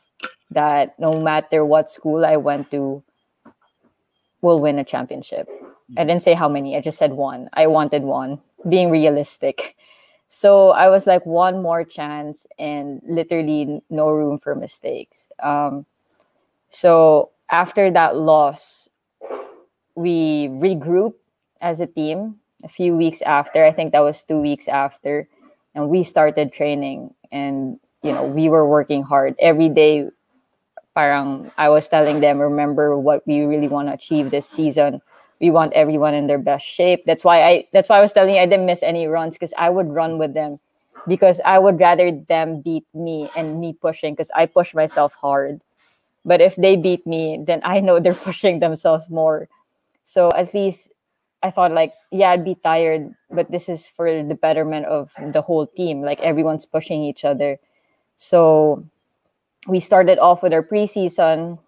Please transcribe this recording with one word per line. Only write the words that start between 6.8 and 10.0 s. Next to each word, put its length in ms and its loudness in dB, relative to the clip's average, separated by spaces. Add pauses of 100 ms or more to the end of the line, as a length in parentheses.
just 220 -8
said 160 2
one. 360 -8
I 120 2
wanted 400 0
one, 320 -6 (300)
being 260 2
realistic. 800 -2 (540)